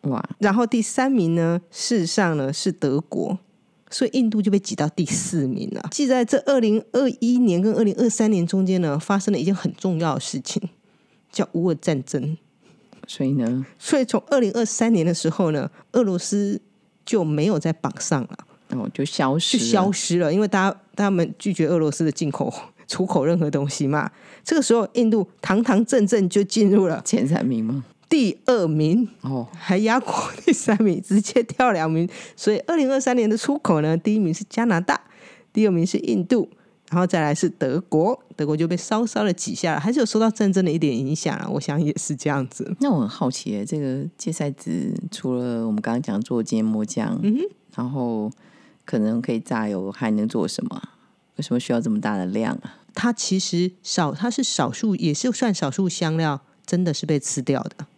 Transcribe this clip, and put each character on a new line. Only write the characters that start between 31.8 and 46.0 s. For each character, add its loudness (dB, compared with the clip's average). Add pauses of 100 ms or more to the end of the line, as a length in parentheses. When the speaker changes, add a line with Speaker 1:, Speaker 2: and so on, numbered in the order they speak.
Speaker 2:
名。 0 (280)
所 0
以 -2
二 -2
零 2
二 2
三 0
年 2
的 2
出 -2
口 2
呢， 2
第 0
一 2
名 2
是 -6
加 -2
拿 2
大， -2 (520)
第 4
二 4
名 4
是 0
印 0
度， 2 (420)
然 2
后 4
再 0
来 2
是 0
德 -2
国， 2 (200)
德 -2
国 0
就 0
被 0
稍 -2
稍 -2
的 2
挤 -6
下 -2
来， -2
还 -2
是 2
有 2
受 0
到 4
战 0
争 2
的 2
一 0
点 2
影 -2
响 -4
啊， -8
我 -2
想 -2
也 0
是 -6
这 -2
样 -2
子。 -10
Speaker 1:
那 2
我 2
很 0
好 -2
奇 -6
耶， -4
这 -4
个 -4 (120)
芥 -6
菜 -4
籽 -4 (160)
除 -4
了 -2
我 -2
们 -2
刚 -2
刚 -2